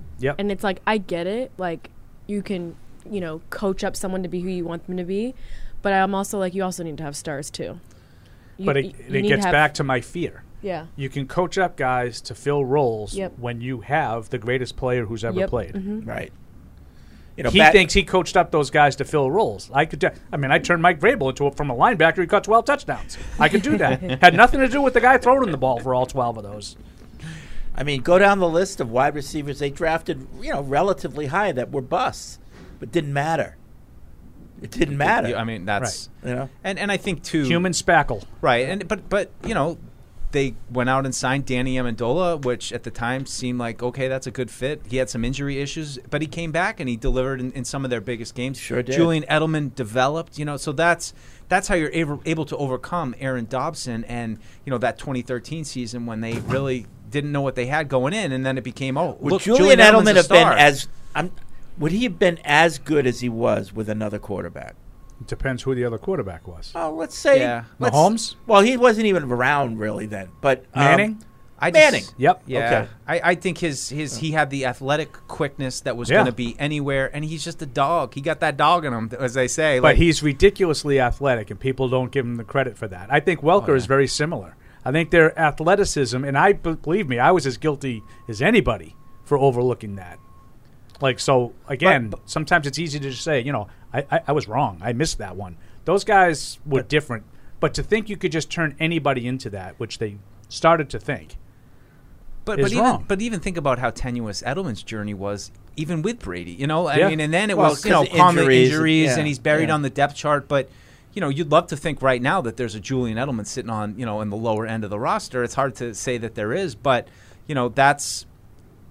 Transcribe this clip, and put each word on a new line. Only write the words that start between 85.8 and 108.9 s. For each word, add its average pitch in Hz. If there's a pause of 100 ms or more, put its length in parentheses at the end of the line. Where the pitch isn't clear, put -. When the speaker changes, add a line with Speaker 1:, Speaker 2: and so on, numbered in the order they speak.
Speaker 1:
and 139
I 190
b-, 165
believe 160
me, 123
I 139
was 170
as 127
guilty 135 (260)
as 107
anybody 127 (300)
for -
overlooking 120
that. 87 (800)
Like, 135
so, 123 (160)
again, 143
Speaker 4:
But, 101
but -
Speaker 1:
sometimes 156
it's 139
easy 156
to 139
just 123
say, 151
you 135
know, 107 (260)
"I, 139
I, 165
I 139
was 147
wrong. 107
I 113
missed -
that 95
one." 92 (280)
Those 196
guys 185
were 139
Speaker 4:
But -
Speaker 1:
different. 143 (360)
But 156
to 147
think 214
you 202
could 165
just 156
turn 156
anybody 143
into 127
that, 95
which -
they 101 (300)
started 165
to 117
think, 107 (1080)
Speaker 4:
But, 208
Speaker 1:
is -
Speaker 4:
but 202
even, 233
Speaker 1:
wrong. 196
Speaker 4:
but 196
even 226
think 185
about 139
how 123
tenuous 120
Edelman's 135
journey 107
was, 101 (260)
even 156
with 233
Brady. 87
You 120
know, 160
I 151
Speaker 1:
Yeah. 170
Speaker 4:
mean, 156
and 151
then 208
it 196
Speaker 3:
Well, 170
Speaker 4:
was, 143
you 214
Speaker 3:
'cause 156
Speaker 4:
know, 175
common 170
Speaker 3:
injuries, 127
Speaker 4:
injuries, 156